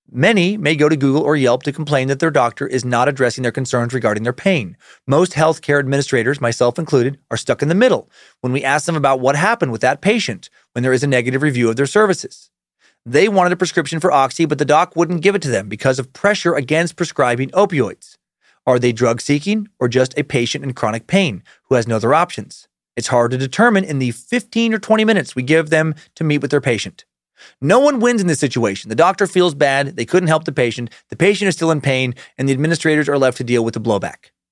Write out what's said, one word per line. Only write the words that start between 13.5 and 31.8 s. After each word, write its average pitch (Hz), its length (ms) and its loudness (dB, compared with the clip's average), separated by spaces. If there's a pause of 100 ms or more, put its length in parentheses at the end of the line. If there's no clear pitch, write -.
a - 20 -8
prescription 165 420 -2
for 156 140 0
Oxy, 135 320 2
but 147 140 -2
the 143 80 0
doc 156 280 2
wouldn't 170 280 -2
give 196 120 2
it 196 60 0
to 143 100 -6
them 101 200 -2
because 131 280 -2
of 127 140 -8
pressure 196 400 0
against 151 440 -2
prescribing 127 560 -2
opioids. 185 640 -2 (480)
Are 123 120 4
they 120 140 2
drug 117 300 0
seeking 202 460 -2 (120)
or 127 80 0
just 127 300 0
a 147 40 0
patient 135 400 -4
in 135 120 -8
chronic 113 320 -4
pain 165 360 -2 (220)
who 131 120 0
has 117 120 0
no 113 80 0
other 110 160 0
options? 156 560 -2 (280)
It's 120 120 -6
hard 120 220 2
to 127 80 -4
determine 196 440 2
in 156 160 -4
the 127 120 0
fifteen 226 640 -4
or 220 40 -2
twenty 214 280 2
minutes 196 280 0
we 127 80 -4
give 156 280 2
them 156 240 0 (220)
to 165 80 -4
meet 147 180 0
with 143 80 -4
their 147 100 2
patient. - 460 -6 (560)
No 175 160 4
one 277 200 4
wins 233 220 2
in 185 60 0
this 160 140 0
situation. 107 500 -2
The 110 40 -6
doctor 180 320 2
feels 175 280 0
bad. 139 420 0
They 117 80 -4
couldn't 180 240 0
help 160 160 2
the 151 80 -8
patient. 120 380 -4 (180)
The - 80 -14
patient 202 320 2
is 165 60 0
still 165 160 0
in 151 100 0